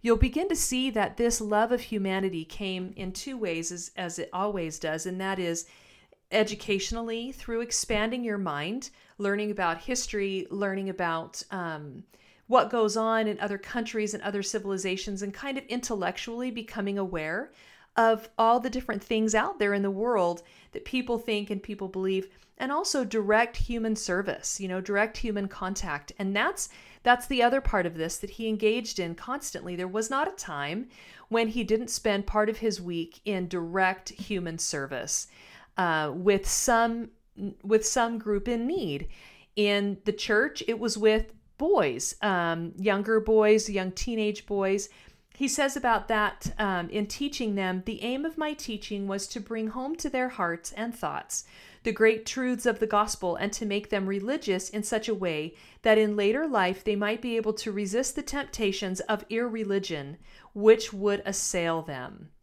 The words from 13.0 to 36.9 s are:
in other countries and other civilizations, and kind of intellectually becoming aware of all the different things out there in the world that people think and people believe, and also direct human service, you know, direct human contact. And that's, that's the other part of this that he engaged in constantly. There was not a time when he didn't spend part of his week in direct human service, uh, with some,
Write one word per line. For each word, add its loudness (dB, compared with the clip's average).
in -2
other -2
countries -4
and -8
other -4
civilizations, -4
and -6
kind -6
of -8
intellectually -4
becoming -4
aware -4
of 4
all 6
the -4
different -4
things 2
out 2
there 4
in 2
the 2
world 2
that -10
people -2
think -2
and -4
people -8
believe, 0
and -2
also 0
direct 2
human 0
service, -2
you -6
know, -2
direct 0
human -2
contact. -6
And -2
that's, 0
that's 4
the 2
other 4
part 2
of -4
this -4
that -8
he -6
engaged 0
in -4
constantly. -8
There -4
was -2
not 0
a -8
time -6
when 2
he -2
didn't 0
spend 0
part 2
of -2
his -2
week -6
in -2
direct 0
human -6
service, -4
uh, 2
with 4
some, 2